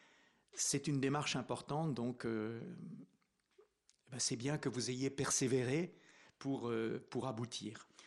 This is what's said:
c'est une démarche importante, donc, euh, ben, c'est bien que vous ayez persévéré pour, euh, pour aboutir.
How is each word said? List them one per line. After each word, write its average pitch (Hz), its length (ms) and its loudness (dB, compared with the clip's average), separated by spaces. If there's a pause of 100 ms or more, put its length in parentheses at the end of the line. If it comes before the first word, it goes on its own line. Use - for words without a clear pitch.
(540)
c'est - 340 2
une 143 120 4
démarche 139 380 2
importante, 147 560 0
donc, 117 320 -2
euh, 113 340 0 (1500)
ben, 127 100 -8
c'est - 160 0
bien 139 220 0
que 147 100 0
vous 117 220 0
ayez 131 200 0
persévéré 135 840 2 (460)
pour, 127 280 -2
euh, 117 420 0
pour 127 180 0
aboutir. 117 600 -6 (200)